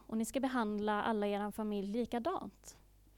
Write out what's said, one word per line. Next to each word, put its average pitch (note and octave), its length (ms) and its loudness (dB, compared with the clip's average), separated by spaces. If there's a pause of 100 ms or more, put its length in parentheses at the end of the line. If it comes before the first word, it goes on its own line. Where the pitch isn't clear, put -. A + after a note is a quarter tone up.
och A3 100 -2
ni A3+ 80 2
ska - 140 -2
behandla G#3+ 640 2
alla G#3 240 2
er G3+ 240 0
familj G#3 360 -2
likadant. A#3 880 -2 (400)